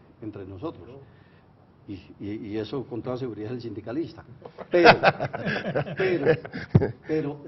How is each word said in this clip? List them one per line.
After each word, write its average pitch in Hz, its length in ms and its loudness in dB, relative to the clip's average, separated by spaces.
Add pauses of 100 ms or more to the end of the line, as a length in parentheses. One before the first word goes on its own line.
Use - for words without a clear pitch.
(220)
entre 104 240 -10
nosotros. 98 420 -12 (1000)
Y, 104 60 -12 (260)
y, 101 100 -8 (200)
y 104 80 -6
eso 110 280 -4
con 117 160 -8
toda 123 160 -6
seguridad 107 340 -8
es 127 60 -6
el 117 60 -12
sindicalista. 113 600 -8 (480)
Pero, 175 200 10
<laughs> - 1080 0
pero, 180 280 2 (840)
pero, 151 300 -2 (100)